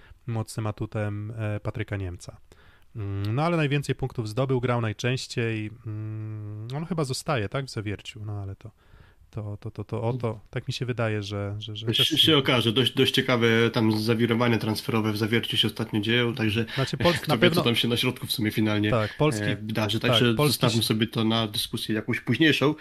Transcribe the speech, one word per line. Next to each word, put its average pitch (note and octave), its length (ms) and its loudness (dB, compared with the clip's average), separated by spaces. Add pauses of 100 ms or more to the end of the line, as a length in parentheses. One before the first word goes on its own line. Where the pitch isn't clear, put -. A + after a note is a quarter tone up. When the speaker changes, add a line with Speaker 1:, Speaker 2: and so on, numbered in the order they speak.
(280)
Speaker 1:
mocnym A2+ 400 -4
atutem, G#2 680 -4
e, G#2+ 220 -4
Patryka G#2+ 380 -6
Niemca. F2+ 400 -8 (580)
Mm, G2+ 400 -4
no C#3+ 80 0
ale E3+ 140 2
najwięcej C#3+ 380 0
punktów B2 340 -6
zdobył, B2+ 320 0
grał A#2+ 200 0
najczęściej. A2+ 920 -4 (140)
Mm, G#2+ 880 -10
on D#3+ 100 -6
chyba D#3+ 180 -6
zostaje, B2+ 460 -4
tak, C3+ 160 -6
w - 40 -14
Zawierciu, G#2 560 -8
no G#2 160 -8
ale G2 140 -10
to, - 160 -20 (580)
to, G#2 280 -8
to, A2 140 -12
to, G#2+ 120 -10
to A2 200 -6
o A#2 100 -2
to, A#2 260 -6 (100)
tak - 180 -8
mi C3 60 -4
się C3 120 -6
wydaje, A2+ 380 -2
że, G2+ 360 -6
że, A2 160 -12
że A2 180 -2
Speaker 2:
Się, - 100 4
Speaker 1:
też - 180 2
Speaker 2:
się D#3 160 8
okaże, B2+ 340 4
dość, A#2+ 220 2
dość C3 200 4
ciekawe B2 340 4 (260)
tam A2 260 4
zawirowania A#2 580 4
transferowe G#2+ 540 0
w G#2 60 -2
Zawierciu A2+ 400 0
się - 100 2
ostatnio A2 320 -2
dzieją, A#2 360 2
także A2 300 0 (100)
Speaker 1:
Znaczy, C3+ 220 -2
Pols-, E3+ 220 2
Speaker 2:
<laughs> - 20 -6
kto D#3 100 -4
Speaker 1:
na C3+ 60 4
Speaker 2:
wie, A2 40 0
Speaker 1:
pewno D3+ 200 4
Speaker 2:
co - 40 -4
tam A#2+ 100 2
się A#2 120 0
na A#2 100 0
środku A#2+ 300 -2
w - 40 -8
sumie G#2+ 200 0
finalnie, G#2+ 400 2
Speaker 1:
Tak, A2 260 0
Polski, A#2 280 2
Speaker 2:
e, G#2+ 100 0
wydarzy, G#2+ 440 -2
Speaker 1:
tak, B2 120 2
Speaker 2:
także A#2+ 220 4
Speaker 1:
Polski C3 280 2
Speaker 2:
zostawmy A#2 220 2
sobie A2 240 2
to A2+ 160 -2
na A2+ 240 2
dyskusję A2 480 -4
jakąś A2 240 -2
późniejszą. C#3+ 600 4